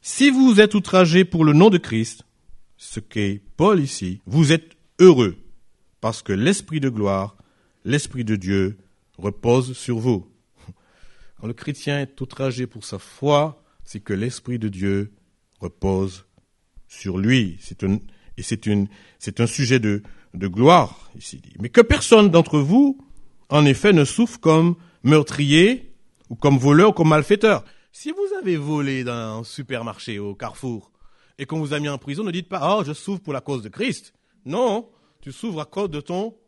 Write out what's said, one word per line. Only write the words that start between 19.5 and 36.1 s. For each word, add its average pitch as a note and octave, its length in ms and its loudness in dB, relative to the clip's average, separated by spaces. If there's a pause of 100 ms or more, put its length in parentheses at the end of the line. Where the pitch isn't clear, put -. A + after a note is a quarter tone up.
de, G#2 220 -2 (320)
de F2+ 140 -8
gloire, B2 680 2
ici - 220 -18
dit. « - 220 -20
Mais A2 100 -8
que - 120 6
personne G#3 500 4
d'entre D#3+ 280 4
vous, C4 380 2 (520)
en D3+ 160 4
effet, E3 280 4
ne D3+ 120 6
souffre - 340 -2
comme E3 380 2 (260)
meurtrier, D3+ 880 2 (360)
ou A2+ 60 -12
comme C#3 220 2
voleur, D3 340 6
ou - 20 -6
comme E3+ 160 2
malfaiteur. » F#3+ 560 2 (260)
Si - 200 -14
vous G4 280 -6
avez F#3 180 -4
volé C#3+ 460 -6
dans A#2 360 -10
un A#2 40 -14
supermarché A#2 760 -12
au G2+ 160 -12
Carrefour, A#2 560 -14 (460)
et C#3 80 -14
qu'on D#3+ 140 -8
vous D3 140 -8
a D3+ 60 -6
mis D3 100 -6
en C#3 100 -10
prison, C#3+ 240 -10
ne G3 80 -8
dites F3+ 180 -10
pas, « F#3 300 -2
Oh, G3 40 -4
je D3 100 -8
souffre F#3+ 280 -10
pour D3+ 120 -12
la C3 80 -8
cause C3+ 200 -10
de G#2 80 -16
Christ. » - 440 -8 (320)
Non, A3 440 -4 (300)
tu C3+ 120 -18
souffres F#3 280 -10
à D3+ 60 -10
cause G3 240 -8
de D3 100 -10
ton F#3+ 380 -10 (100)